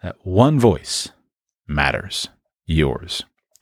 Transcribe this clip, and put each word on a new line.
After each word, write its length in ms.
uh, 100
one 360
voice 500
matters, 600
yours. 560